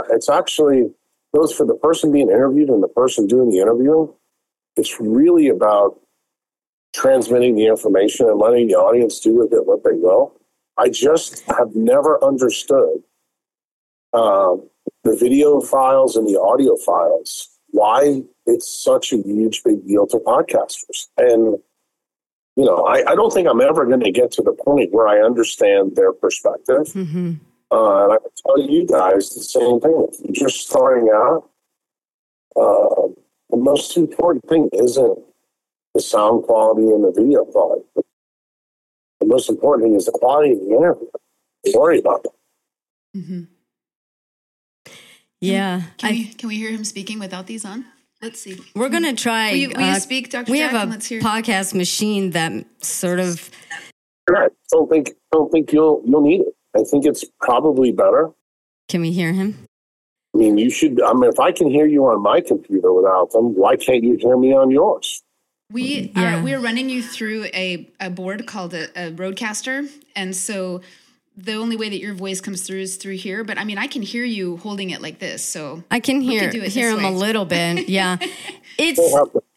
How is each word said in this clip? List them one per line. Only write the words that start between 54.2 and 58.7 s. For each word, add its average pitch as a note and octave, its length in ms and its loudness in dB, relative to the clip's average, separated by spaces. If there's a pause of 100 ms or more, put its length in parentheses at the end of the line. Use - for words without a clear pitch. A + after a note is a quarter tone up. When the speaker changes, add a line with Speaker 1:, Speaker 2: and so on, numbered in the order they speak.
Speaker 1:
I - 180 2 (220)
don't D#3+ 180 2
think, D#3 220 0 (220)
don't D#3 200 2
think D#3 200 0
you'll, D#3 340 4
you'll C#3+ 160 4
need D#3+ 180 2
it. - 140 -2 (200)
I - 100 2
think C#3+ 200 -2
it's - 200 0 (180)
probably B2+ 500 2
better. A2+ 380 2 (580)